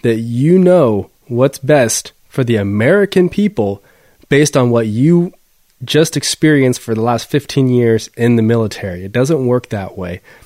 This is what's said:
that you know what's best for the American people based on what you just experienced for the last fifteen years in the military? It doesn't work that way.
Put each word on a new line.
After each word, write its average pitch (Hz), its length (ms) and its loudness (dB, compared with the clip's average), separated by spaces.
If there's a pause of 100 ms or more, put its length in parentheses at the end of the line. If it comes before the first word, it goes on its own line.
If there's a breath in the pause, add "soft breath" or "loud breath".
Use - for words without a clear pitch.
that 117 140 0
you 120 420 2
know 156 520 2 (180)
what's 123 300 0
best 131 540 0 (160)
for 131 160 -4
the 117 120 0
American 170 720 0
people 143 540 -4 (460 soft breath)
based 143 280 2
on 123 140 2
what 117 160 0
you 165 460 2 (520)
just 156 320 0
experienced 139 640 0
for 117 140 -6
the 110 60 -4
last 117 300 -4
fifteen 139 380 -2
years 117 480 0
in 120 200 2
the 113 60 2
military? 104 640 -2
It 98 80 -14
doesn't 131 340 -2
work 123 240 -2
that 98 260 -8
way. 90 240 -10 (260 soft breath)